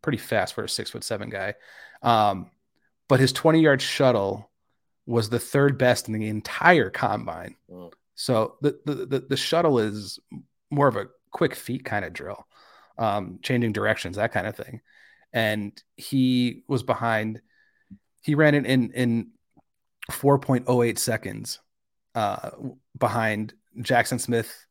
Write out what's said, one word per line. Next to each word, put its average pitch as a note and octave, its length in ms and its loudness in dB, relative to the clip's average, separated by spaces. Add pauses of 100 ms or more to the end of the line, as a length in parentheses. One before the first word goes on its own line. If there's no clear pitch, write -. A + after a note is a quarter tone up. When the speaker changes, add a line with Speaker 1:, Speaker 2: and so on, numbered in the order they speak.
Speaker 1:
pretty D3 160 -2
fast G#2 360 -2
for G#2+ 100 -8
a G2+ 60 -10
six-foot-seven - 600 -8
guy. G2+ 240 -8 (480)
Um, G#2 480 2 (600)
but B2+ 100 6
his C3 140 4
twenty-yard D#3+ 480 6
shuttle G#2+ 680 0 (560)
was A2+ 240 0
the A#2 100 0
third C#3 380 2
best B2 300 2
in A2+ 60 -6
the G#2+ 160 -4
entire A#2+ 600 2
combine. F#2+ 680 -6 (140)
Speaker 2:
Mm. F2+ 220 -18 (240)
Speaker 1:
So A#2 460 -2
the, C#3+ 240 0
the, D3 100 -4 (100)
the, C3 140 -2
the C3 180 -4
shuttle D#3+ 420 2
is G#2+ 400 -4 (520)
more C#3+ 160 4
of A#2+ 80 2
a G2 120 -6 (240)
quick - 240 0
feet C3 300 -10
kind G#2 180 -4
of E2 100 -10
drill, - 340 -14 (500)
um, G2+ 460 -4
changing A#2+ 300 0
directions, G#2 420 -2
that G#2+ 160 -2
kind G2 160 -4
of G#2+ 80 -8
thing. - 260 -14 (520)
And G#2+ 440 -2 (200)
he B2+ 680 0
was C3 160 -2
behind, A2 580 -2 (800)
he - 120 0
ran D3 220 6
in, C#3 100 2
in, B2+ 280 2
in A#2+ 340 0 (840)
four C#3 280 4
point B2+ 280 0
oh B2 160 2
eight A2+ 140 0
seconds, G#2+ 640 -6 (560)
uh, G#2 360 -4
w-, - 260 -14 (200)
behind A2 560 0 (280)
Jackson A#2+ 380 2
Smith - 520 -4